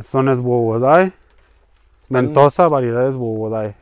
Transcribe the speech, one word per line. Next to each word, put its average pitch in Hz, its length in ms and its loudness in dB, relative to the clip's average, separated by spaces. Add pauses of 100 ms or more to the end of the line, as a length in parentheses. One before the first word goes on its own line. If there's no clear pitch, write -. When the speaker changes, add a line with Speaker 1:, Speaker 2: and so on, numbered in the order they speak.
Speaker 1:
Son 135 260 -2
esbobodae, 123 840 0 (920)
Speaker 2:
Están 127 240 -2
Speaker 1:
mentosa, 147 420 4
variedades 131 480 -2
bobodae, 110 640 -6